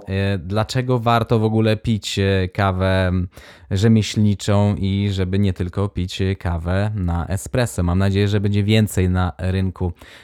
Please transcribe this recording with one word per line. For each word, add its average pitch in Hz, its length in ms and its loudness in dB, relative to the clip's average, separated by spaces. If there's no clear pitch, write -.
e, 98 300 -2
dlaczego 110 640 -2
warto 117 400 2
w 107 40 2
ogóle 110 340 2
pić, 107 420 -2
e, 98 280 2
kawę, 95 380 0
mm, 90 200 0
rzemieślniczą 104 1040 2
i 98 340 0
żeby 95 280 -2
nie 98 140 2
tylko 95 360 -4
pić, 90 320 -6
e, 95 140 0
kawę 90 600 -2
na 87 320 -2
espresso. 98 560 -2
Mam 87 160 2
nadzieję, 98 280 2
że 104 120 0
będzie 101 240 0
więcej 104 460 2
na 92 280 0
rynku, 92 540 -2